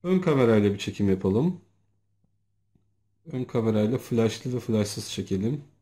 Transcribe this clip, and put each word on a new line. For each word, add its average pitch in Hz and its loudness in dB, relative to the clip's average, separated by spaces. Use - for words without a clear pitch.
Ön 180 2
kamerayla 117 4
bir 101 -6
çekim 101 -2
yapalım. 104 0
Ön 131 -8
kamerayla 110 0
flashlı 113 -2
ve 123 -4
flashsız 107 -4
çekelim. 104 -4